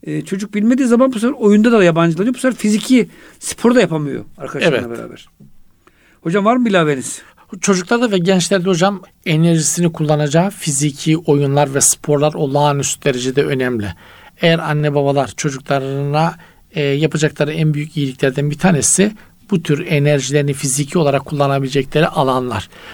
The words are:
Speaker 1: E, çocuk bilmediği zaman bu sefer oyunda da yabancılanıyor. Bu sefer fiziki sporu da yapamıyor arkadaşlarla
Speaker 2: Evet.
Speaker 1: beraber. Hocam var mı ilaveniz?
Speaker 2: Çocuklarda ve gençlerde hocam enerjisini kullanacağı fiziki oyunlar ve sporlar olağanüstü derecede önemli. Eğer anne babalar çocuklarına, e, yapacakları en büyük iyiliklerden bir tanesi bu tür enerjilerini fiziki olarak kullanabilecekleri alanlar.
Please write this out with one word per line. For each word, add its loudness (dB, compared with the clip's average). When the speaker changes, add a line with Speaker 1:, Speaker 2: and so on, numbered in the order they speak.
Speaker 1:
E, -6
çocuk -8
bilmediği 2
zaman 4
bu -6
sefer -2
oyunda 4
da 4
yabancılanıyor. 2
Bu -18
sefer -2
fiziki 2
sporu 0
da 6
yapamıyor -4
arkadaşlarla -2
Speaker 2:
Evet. -10
Speaker 1:
beraber. -16
Hocam 0
var 4
mı 2
ilaveniz? 0
Speaker 2:
Çocuklarda 0
ve 2
gençlerde 2
hocam 0
enerjisini 2
kullanacağı 0
fiziki -2
oyunlar 2
ve 0
sporlar 0
olağanüstü -2
derecede 0
önemli. -2
Eğer 2
anne -2
babalar 0
çocuklarına, -2
e, -6
yapacakları 0
en 0
büyük -6
iyiliklerden -2
bir -8
tanesi 2
bu -2
tür -2
enerjilerini 0
fiziki -4
olarak 0
kullanabilecekleri 0
alanlar. -2